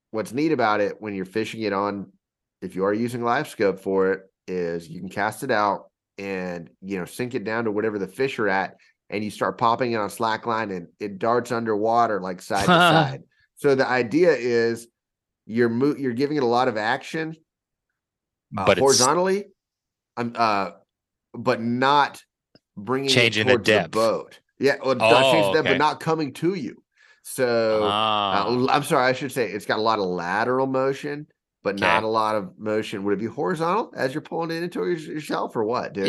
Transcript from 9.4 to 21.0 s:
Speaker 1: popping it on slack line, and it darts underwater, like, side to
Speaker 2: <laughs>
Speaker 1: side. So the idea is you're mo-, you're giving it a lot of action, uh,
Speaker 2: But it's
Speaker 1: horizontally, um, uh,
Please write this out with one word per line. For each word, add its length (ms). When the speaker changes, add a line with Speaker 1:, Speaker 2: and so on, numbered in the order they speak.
Speaker 1:
popping 320
it 60
on 120
slack 380
line, 240
and 160
it 200
darts 320
underwater, 680
like, 220
side 240
to 60
Speaker 2:
<laughs> 180
Speaker 1:
side. 340
So 180
the 120
idea 460
is 540
you're 240
mo-, 280
you're 160
giving 240
it 60
a 40
lot 200
of 100
action, 580
uh, 80
Speaker 2:
But 120
it's 20
Speaker 1:
horizontally, 680
um, 200
uh, 360